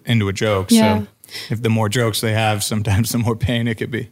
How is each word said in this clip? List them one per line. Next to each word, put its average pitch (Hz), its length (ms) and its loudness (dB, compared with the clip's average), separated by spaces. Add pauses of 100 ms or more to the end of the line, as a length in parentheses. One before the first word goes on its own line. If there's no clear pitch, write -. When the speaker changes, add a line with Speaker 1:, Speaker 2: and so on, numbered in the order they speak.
Speaker 1:
into 110 200 2
a 98 60 -2
joke. 101 380 0
Speaker 2:
Yeah. 214 300 4
Speaker 1:
So 147 60 -8 (440)
if 113 100 -4
the 113 80 0
more 110 200 2
jokes 113 320 0
they 110 120 0
have, 107 300 0
sometimes 104 460 0
<laughs> - 20 -6
the 123 80 0
more 113 160 0
pain 117 320 -2
it 113 80 -2
could - 160 -6
be. 110 200 -6